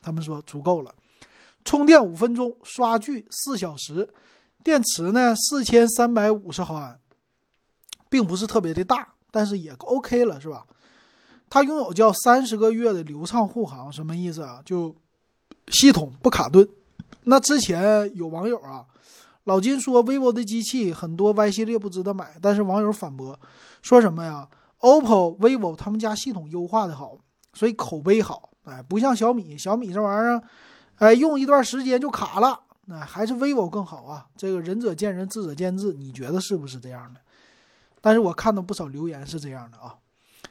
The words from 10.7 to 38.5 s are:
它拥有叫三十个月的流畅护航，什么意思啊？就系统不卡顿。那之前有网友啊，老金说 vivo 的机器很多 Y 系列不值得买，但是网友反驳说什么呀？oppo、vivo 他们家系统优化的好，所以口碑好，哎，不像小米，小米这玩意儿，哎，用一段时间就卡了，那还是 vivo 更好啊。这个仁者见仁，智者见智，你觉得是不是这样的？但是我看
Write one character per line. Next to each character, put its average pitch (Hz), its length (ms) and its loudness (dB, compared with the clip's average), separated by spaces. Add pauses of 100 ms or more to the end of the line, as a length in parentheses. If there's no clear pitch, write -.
它 277 120 4
拥 302 160 0
有 190 160 -4
叫 214 180 6
三 247 320 4
十 220 140 -6
个 220 140 4
月 226 200 0
的 170 120 -4
流 151 220 -12
畅 220 220 0
护 220 160 -6
航， 135 300 -12
什 156 100 -12
么 160 120 -8
意 175 160 -6
思 160 100 -12
啊？ 127 240 -16
就 170 300 -6 (720)
系 269 240 6
统 156 200 2 (120)
不 - 80 4
卡 - 180 -2
顿。 196 180 8 (560)
那 254 160 6
之 285 220 0
前 202 540 0
有 170 120 -8
网 165 220 -6
友 233 100 -4
啊， 135 260 -16 (580)
老 190 180 2
金 262 180 0
说 240 240 4
vivo 262 300 0
的 240 100 -4
机 220 200 -6
器 208 300 -4
很 165 220 -10
多 208 160 2
Y 208 200 2
系 214 140 -2
列 226 120 -2
不 202 120 -6
值 185 140 -8
得 196 100 -4
买， 180 280 -12
但 202 140 2
是 208 60 0
网 196 200 0
友 214 100 0
反 170 240 -8
驳 131 220 -14 (440)
说 247 180 8
什 214 120 4
么 165 140 -8
呀 147 220 -12 (320)
？oppo、 220 580 6
vivo 208 380 0
他 - 140 -12
们 214 100 -4
家 214 160 -4
系 254 160 -8
统 160 180 -10
优 175 180 -8
化 208 200 0
的 156 80 -10
好， 139 220 -18 (360)
所 214 140 0
以 233 60 0
口 160 280 -8
碑 202 200 4
好， - 280 -8 (140)
哎， 127 180 -18
不 180 180 -4
像 254 160 2
小 226 180 0
米， 160 240 -8
小 190 180 -4
米 233 160 -8
这 202 100 -4
玩 202 120 -2
意 220 140 0
儿， 240 140 0 (540)
哎， 214 180 8
用 285 260 2
一 269 60 -2
段 277 180 6
时 262 200 -6
间 254 160 0
就 277 100 -4
卡 196 300 -6
了， 254 200 2 (260)
那 165 140 -16
还 185 260 -8
是 240 80 -4
vivo 247 360 -2
更 196 160 -8
好 120 180 -18
啊。 143 220 -16 (100)
这 190 140 -8
个 185 120 -4
仁 185 180 -8
者 220 140 -4
见 196 220 -6
仁， 190 120 -8
智 208 160 -10
者 151 120 -10
见 185 220 -6
智， 196 160 -4
你 135 180 -14
觉 127 180 -12
得 180 100 -2
是 190 160 -6
不 143 120 -8
是 131 120 -16
这 127 100 -20
样 123 240 -18
的？ - 60 -20 (800)
但 214 120 4
是 226 60 4
我 180 140 0
看 220 200 -2